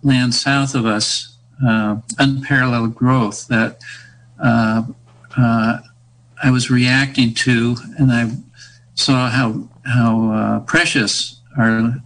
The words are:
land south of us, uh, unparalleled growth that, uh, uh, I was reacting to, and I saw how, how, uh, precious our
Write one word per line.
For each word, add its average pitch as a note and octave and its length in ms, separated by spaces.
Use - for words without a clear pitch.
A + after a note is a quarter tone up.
land B2+ 320
south C#3 400
of A#2+ 100
us, - 540
uh, A2 300
unparalleled C3 760
growth B2 540
that, A2+ 320
uh, A2+ 440
uh, A#2 400
I C3 80
was B2+ 200
reacting B2+ 640
to, A#2+ 440
and C3 140
I A#2 180
saw B2+ 360
how, A2+ 360
how, A2+ 460
uh, A2 280
precious - 800
our A2+ 380